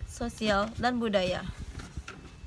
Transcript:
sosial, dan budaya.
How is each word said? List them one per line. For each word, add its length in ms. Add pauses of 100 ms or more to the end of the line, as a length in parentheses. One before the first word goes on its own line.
sosial, 720
dan 160
budaya. 480 (1040)